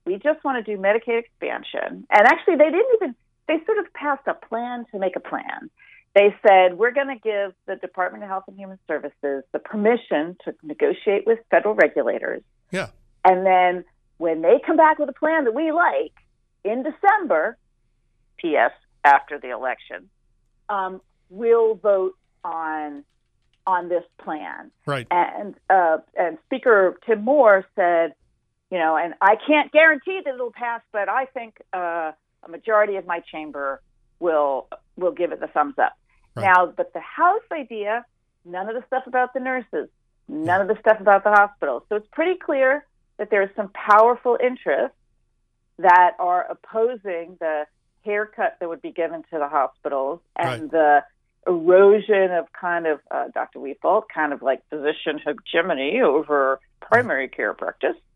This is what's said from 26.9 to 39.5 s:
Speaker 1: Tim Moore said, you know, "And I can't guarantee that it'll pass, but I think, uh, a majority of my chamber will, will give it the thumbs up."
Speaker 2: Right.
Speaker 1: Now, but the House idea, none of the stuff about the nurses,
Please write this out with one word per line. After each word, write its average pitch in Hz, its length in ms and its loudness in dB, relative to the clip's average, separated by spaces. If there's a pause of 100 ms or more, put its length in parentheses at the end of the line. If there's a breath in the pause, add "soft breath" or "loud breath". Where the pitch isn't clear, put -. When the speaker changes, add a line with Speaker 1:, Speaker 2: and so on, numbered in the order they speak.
Speaker 1:
Tim 214 160 -2
Moore 220 420 6 (120)
said, 170 380 0 (560)
you 185 80 -4
know, 160 180 0
"And 160 240 -4
I 208 160 6
can't 285 340 0
guarantee 320 540 2
that 269 100 -6
it'll 247 180 -8
pass, 233 280 -8 (120)
but 202 160 -4
I 254 180 -2
think, 233 340 -16 (120)
uh, 170 400 -6 (300)
a - 60 -20
majority 202 480 0
of 185 100 -8
my 170 140 -6
chamber 143 600 -10 (380)
will, 147 480 0 (300)
will 175 160 -2
give 170 200 -4
it 156 80 -12
the 156 80 -8
thumbs 147 300 -2
up." - 180 0 (380)
Speaker 2:
Right. 156 100 -6
Speaker 1:
Now, 180 220 6
but 175 260 -8
the 170 80 -12
House 359 420 0 (100)
idea, 233 520 -8 (400)
none 180 240 -10
of 226 60 -8
the 247 120 -10
stuff 262 200 -6
about 254 280 -2
the 262 60 -6
nurses, 254 480 -8 (400)